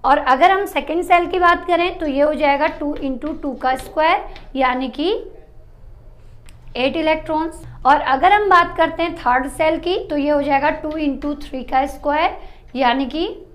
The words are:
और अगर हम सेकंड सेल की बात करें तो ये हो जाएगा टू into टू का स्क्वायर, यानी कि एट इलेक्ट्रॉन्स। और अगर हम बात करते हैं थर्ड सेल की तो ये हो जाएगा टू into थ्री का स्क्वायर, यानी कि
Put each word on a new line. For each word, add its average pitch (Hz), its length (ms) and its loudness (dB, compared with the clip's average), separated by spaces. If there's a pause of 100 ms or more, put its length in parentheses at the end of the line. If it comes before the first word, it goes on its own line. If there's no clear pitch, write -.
और 269 140 6
अगर 285 320 4
हम 392 140 2
सेकंड 311 380 -4
सेल 349 240 4
की 370 120 -2
बात 349 280 4
करें 349 320 0
तो 330 80 -4
ये 277 160 2
हो 302 120 2
जाएगा 285 320 2
टू 311 280 -4
into 269 360 -6 (120)
टू 277 100 -4
का 262 240 -2
स्क्वायर, 320 480 0 (320)
यानी 254 320 0
कि 294 200 -4 (1700)
एट 269 200 -2
इलेक्ट्रॉन्स। 311 680 -2 (240)
और 285 140 6
अगर 294 320 4
हम 415 180 2
बात 349 260 4
करते 330 260 0
हैं 339 140 -4
थर्ड 254 320 0
सेल 320 300 0
की 359 200 -2 (120)
तो 302 60 -2
ये 294 140 0
हो 285 120 2
जाएगा 269 280 2
टू 311 200 -6
into 294 520 -4
थ्री 262 200 -10
का 262 240 0
स्क्वायर, 294 500 -2 (400)
यानी 262 300 2
कि 311 180 -4 (300)